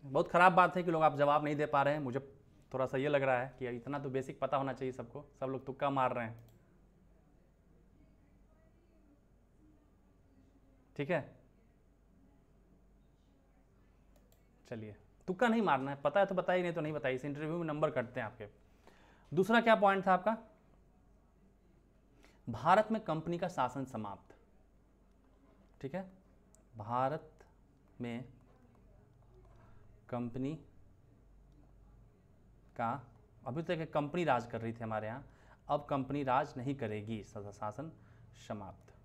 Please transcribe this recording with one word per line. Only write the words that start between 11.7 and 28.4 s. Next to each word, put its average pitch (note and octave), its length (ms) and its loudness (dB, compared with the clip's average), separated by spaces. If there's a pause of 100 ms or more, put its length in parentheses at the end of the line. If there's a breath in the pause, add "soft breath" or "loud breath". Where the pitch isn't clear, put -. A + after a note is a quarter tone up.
चलिए, A2 260 -12 (320)
तुक्का F#3+ 200 4
नहीं A3+ 140 4
मारना C#3 280 2
है, C#3 120 -8
पता E3+ 180 4
है G3 60 6
तो G3 80 -4
बताइए, F3+ 280 2
नहीं F3 100 0
तो E3 80 -4
नहीं D3+ 120 -4
बताइए। C3 240 -2
इस C3+ 80 -6
इंटरव्यू D3+ 340 -4
में E3+ 80 -2
नंबर D3+ 260 0
कटते A#2+ 280 -4
हैं A2 60 -6
आपके। G#2 220 -12 (840 soft breath)
दूसरा G3 280 6
क्या A3+ 160 8
पॉइंट G3 300 4
था F#3+ 60 6
आपका? G#3 240 2 (2000 soft breath)
भारत E3 440 4
में A3 100 0
कंपनी E3 360 -4
का F3+ 120 -2
शासन C3 360 -2
समाप्त, G#2 480 -10 (1500)
ठीक C#3 140 -8
है? F#3+ 160 -8 (680)
भारत B2 680 -4 (560)
में A#2+ 240 -6 (1900 soft breath)